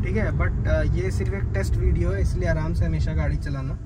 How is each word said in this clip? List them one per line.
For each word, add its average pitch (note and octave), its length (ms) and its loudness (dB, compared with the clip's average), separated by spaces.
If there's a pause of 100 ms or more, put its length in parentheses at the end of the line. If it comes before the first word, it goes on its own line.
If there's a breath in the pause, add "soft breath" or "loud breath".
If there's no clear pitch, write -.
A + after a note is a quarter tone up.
ठीक F#3 120 0
है। G3+ 160 0
But, - 360 0
अ, D#3+ 140 2 (120)
ये F3+ 160 0
सिर्फ G3 240 -2
एक G3 80 -2 (120)
test F#3+ 220 0
video F3 340 2
है G3 120 -2
इसलिए F3 260 0
आराम D#3+ 260 0
से E3+ 100 2
हमेशा D#3+ 300 0
गाड़ी D3 220 0
चलाना। C#3 380 -4 (120)